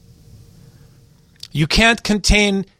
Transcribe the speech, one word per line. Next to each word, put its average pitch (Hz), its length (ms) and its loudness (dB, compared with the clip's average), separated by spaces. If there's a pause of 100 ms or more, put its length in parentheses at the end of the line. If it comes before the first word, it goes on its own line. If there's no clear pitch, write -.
(1500)
You 151 160 -2
can't 226 380 0
contain 208 640 0 (140)